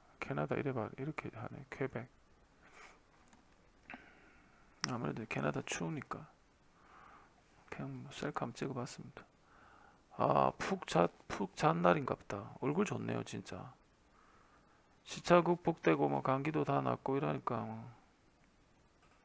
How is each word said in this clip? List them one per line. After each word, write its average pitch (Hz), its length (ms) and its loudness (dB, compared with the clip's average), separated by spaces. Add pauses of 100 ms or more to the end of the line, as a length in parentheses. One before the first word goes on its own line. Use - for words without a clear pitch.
(200)
캐나다 147 360 -2
이래 143 160 0
봐, 110 160 -2 (100)
이렇게 143 360 -4
하네. 117 360 -10
퀘벡. 123 380 -6 (2750)
아무래도 123 380 -4
캐나다 139 360 -2
추우니까 160 640 -6 (1400)
그냥 135 320 -10
뭐 139 100 -14
셀카 147 340 -4
한번 117 80 -8
찍어봤습니다. - 680 -8 (920)
아, - 420 6
푹 - 280 -2
잤-, 170 240 4 (180)
푹 - 280 -6
잔 165 260 2
날인갑다. 123 800 2
얼굴 151 240 2
좋네요, 117 400 -2
진짜. 110 480 -10 (1300)
시차 - 380 6
극복되고 165 680 4
뭐 139 140 2
감기도 139 420 2
다 139 160 2
낫고 131 360 0
이러니까 139 460 0
뭐. 113 300 -8 (1300)